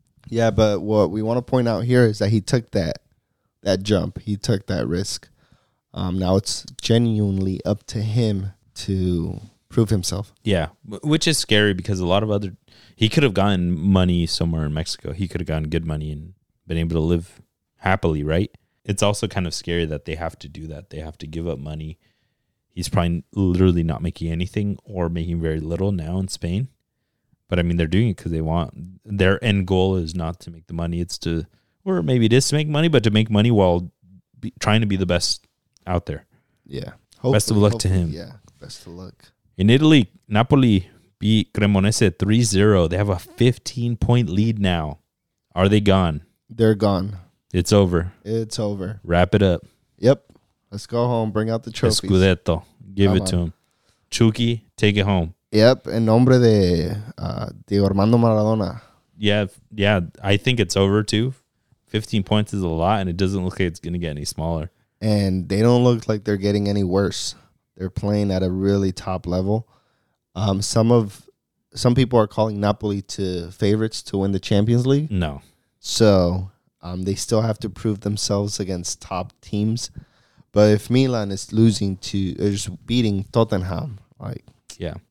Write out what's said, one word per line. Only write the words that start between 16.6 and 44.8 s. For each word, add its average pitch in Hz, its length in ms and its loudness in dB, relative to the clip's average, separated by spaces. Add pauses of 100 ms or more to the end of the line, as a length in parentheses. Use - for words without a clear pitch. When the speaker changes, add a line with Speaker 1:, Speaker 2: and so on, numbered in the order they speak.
Speaker 2:
been 82 100 -4
able 82 180 -2
to 80 40 2
live 82 420 -2 (360)
happily, 85 460 -2
right? 82 280 -2 (320)
It's 101 200 -4
also 104 240 0
kind 92 200 -4
of 82 60 -8
scary 85 320 -4
that 76 200 -8
they 80 100 -8
have 82 240 -10
to 73 100 -18
do 78 180 -14
that. 76 220 -14
They 76 100 -12
have 78 200 -14
to 76 80 -14
give 82 200 -8
up 76 120 -6
money. 78 380 -10 (720)
He's - 200 -10
probably 85 340 0 (100)
literally 92 500 2
not 73 180 -2
making 82 300 -6
anything 95 520 -4
or 90 260 -4
making 85 320 -4
very 78 180 -2
little 85 320 -4
now 87 280 -4
in 95 80 -4
Spain. 95 400 -6 (800)
But, 87 120 -2
I - 40 2
mean, 85 140 0
they're 82 100 2
doing 104 220 2
it 90 80 -4
'cause 82 140 -8
they 80 100 -2
want, 80 320 -2 (320)
their 101 380 0
end 101 240 0
goal 95 280 2
is 82 200 -4
not 80 260 -6
to 85 100 -18
make 82 160 -20
the 85 60 -14
money. 85 260 -6
It's 85 200 -8
to, 82 260 -4 (380)
or 185 180 -2
maybe 127 240 2
it 107 80 4
is 135 160 4
to 143 60 0
make 151 120 0
money, 151 200 0
but 135 160 4
to 113 80 4
make 110 180 2
money 110 220 4
while 90 400 2 (480)
be, - 200 -10
trying 110 220 2
to 107 60 0
be 101 100 0
the 92 80 0
best - 420 -2 (400)
out 87 200 -2
there. - 180 -10 (400)
Speaker 1:
Yeah. - 280 -12 (300)
Speaker 2:
Best 110 280 2
of 110 60 2
Speaker 1:
Hopefully, - 20 4
Speaker 2:
luck 104 220 4
to 98 80 -2
Speaker 1:
hopefully, 92 120 2
Speaker 2:
him. 82 100 -2
Speaker 1:
yeah, 85 200 -12 (280)
best - 280 -18
of 85 60 -18
luck. - 380 -20 (260)
Speaker 2:
In 98 120 4
Italy, 143 420 6 (160)
Napoli 113 640 2 (300)
beat 107 340 0
Cremonese 101 640 2
three 107 220 2
zero. 98 460 4
They 90 100 -2
have 104 120 -2
a 90 100 -2
fifteen 120 760 -2
point 120 340 2
lead 107 300 0
now. 82 400 -2 (540)